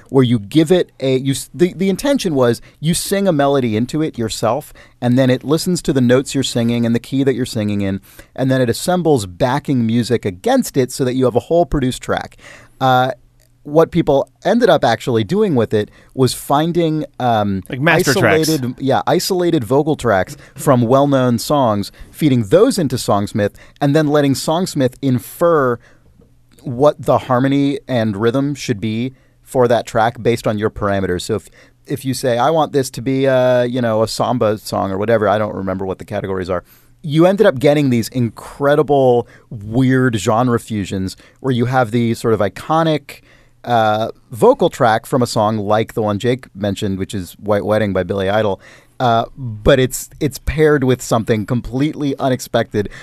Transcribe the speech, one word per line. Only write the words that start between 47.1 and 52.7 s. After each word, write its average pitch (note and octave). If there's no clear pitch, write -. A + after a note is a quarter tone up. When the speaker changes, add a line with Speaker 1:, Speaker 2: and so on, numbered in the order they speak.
Speaker 1:
is F#2
White G2+
Wedding G#2
by F#2
Billy F#2+
Idol. G#2
Uh, A#2
but B2
it's, -
it's D3
paired D3
with B2
something A2
completely C3
unexpected, B2